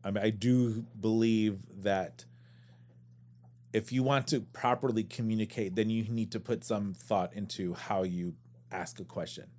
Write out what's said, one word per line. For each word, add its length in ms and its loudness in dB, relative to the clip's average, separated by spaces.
I 80 -2
mean, 120 0
I 60 4
do 560 2
believe 600 4
that 420 0
if 180 0
you 120 2
want 240 2
to 140 2
properly 640 2
communicate, 720 -2
then 140 2
you 140 0
need 280 -2
to 80 -4
put 240 -4
some 300 -2
thought 400 0
into 400 -4
how 300 0
you 320 -2
ask 280 -8
a 40 -10
question. 440 -8